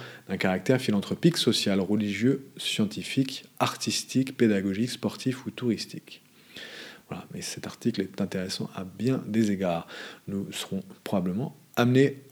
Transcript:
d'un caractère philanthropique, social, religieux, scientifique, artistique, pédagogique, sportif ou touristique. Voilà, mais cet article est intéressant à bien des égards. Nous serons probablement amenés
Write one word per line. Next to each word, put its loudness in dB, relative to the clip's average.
d'un -2
caractère 2
philanthropique, 2
social, 2
religieux, 0
scientifique, -2
artistique, 0
pédagogique, 4
sportif -4
ou -4
touristique. -4
Voilà, -10
mais -10
cet -8
article -2
est -4
intéressant -4
à -8
bien 0
des 4
égards. 0
Nous -4
serons -6
probablement -2
amenés 6